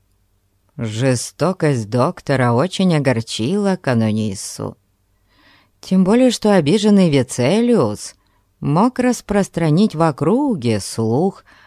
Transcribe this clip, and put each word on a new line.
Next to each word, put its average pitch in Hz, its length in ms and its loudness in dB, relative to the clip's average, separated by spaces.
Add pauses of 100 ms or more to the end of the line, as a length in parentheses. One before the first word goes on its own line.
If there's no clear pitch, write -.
(760)
Жестокость 127 1120 -2
доктора 123 640 0
очень 175 420 0
огорчила 160 840 -2
Канунису. 110 1000 -4 (1040)
Тем 190 240 0
более, 240 260 4
что 214 220 0
обиженный 190 580 4
Вицелиус 139 1040 0 (460)
мог 165 380 0
распространить 202 960 0
в 156 80 0
округе 156 800 0
слух 123 640 -2 (220)